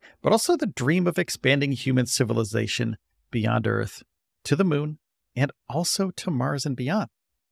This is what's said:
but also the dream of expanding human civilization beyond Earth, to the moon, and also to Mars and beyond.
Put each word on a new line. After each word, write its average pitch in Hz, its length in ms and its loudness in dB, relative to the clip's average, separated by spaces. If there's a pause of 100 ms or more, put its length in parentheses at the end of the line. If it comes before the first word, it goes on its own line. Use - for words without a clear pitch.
(220)
but 160 100 4
also 277 240 4
the 294 80 -2
dream 170 420 0
of 175 120 0
expanding 139 540 2
human 127 340 2
civilization 113 920 0 (340)
beyond 113 360 0
Earth, 107 360 -2 (420)
to 143 120 2
the 190 80 2
moon, 151 320 0 (400)
and 135 160 0 (160)
also 175 440 -2
to - 180 -6
Mars 139 340 -2
and 139 100 -2
beyond. 135 340 -2 (440)